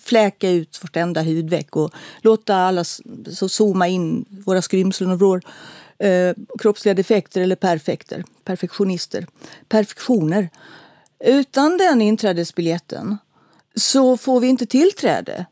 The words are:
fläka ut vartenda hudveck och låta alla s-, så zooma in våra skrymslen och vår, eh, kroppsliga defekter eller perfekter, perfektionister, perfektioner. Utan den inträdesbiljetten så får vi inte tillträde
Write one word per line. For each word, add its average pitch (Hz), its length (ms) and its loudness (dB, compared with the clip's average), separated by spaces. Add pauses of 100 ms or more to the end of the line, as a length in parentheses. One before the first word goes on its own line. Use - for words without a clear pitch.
fläka 208 460 2
ut 170 340 -2
vartenda 170 400 -2
hudveck 160 520 -4
och 156 160 -2 (300)
låta 220 340 2
alla 185 260 0
s-, - 200 -8 (300)
så 190 180 -4
zooma 185 380 2
in 170 420 -2
våra 190 320 -2
skrymslen 185 500 0
och 180 80 0
vår, 185 220 4 (580)
eh, 180 340 2 (260)
kroppsliga 208 340 2
defekter 190 480 0
eller 185 140 2
perfekter, - 680 -4 (220)
perfektionister, 180 840 -6 (400)
perfektioner. 202 840 0 (760)
Utan 277 520 2
den 339 240 4
inträdesbiljetten 185 1160 -2 (580)
så 254 420 2
får 254 220 0
vi 240 80 2
inte 254 180 0
tillträde 220 880 0